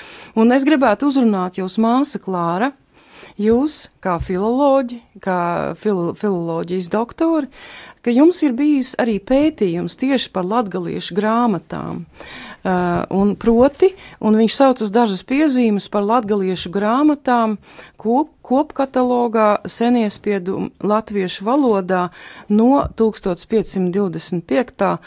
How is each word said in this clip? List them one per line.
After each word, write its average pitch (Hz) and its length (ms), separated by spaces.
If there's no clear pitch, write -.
Un 226 160
es 269 120
gribētu 269 440
uzrunāt 214 500
jūs, 185 220
māsa 233 400
Klāra, 185 540
jūs 233 520
kā 180 200
filoloģi, 240 840
kā 175 560
fil-, 175 380
filoloģijas 170 760
doktori, 269 580
ka 240 100
jums 311 320
ir 277 120
bijis 285 400
arī 226 240
pētījums 208 760
tieši 262 340
par 180 160
latgaliešu 180 680
grāmatām. 202 920
Ā, 180 480
un 196 200
proti, 240 520
un 214 160
viņš 220 200
saucas 247 360
dažas 208 320
piezīmes 247 640
par 208 140
latgaliešu 202 680
grāmatām 233 840
kop-, 247 360
kopkatalogā 247 1300
seniespiedum 202 1120
latviešu 202 640
valodā 196 600
no 240 360
tūkstots 208 520
piecsimt 190 460
divdesmit 175 540
piektā 233 480